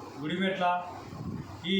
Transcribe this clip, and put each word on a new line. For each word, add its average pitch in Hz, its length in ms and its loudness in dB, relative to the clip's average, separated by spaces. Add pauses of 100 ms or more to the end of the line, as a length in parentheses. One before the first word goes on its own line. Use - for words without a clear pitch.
(220)
గుడిమెట్ల 180 440 2 (1040)
ఈ - 80 6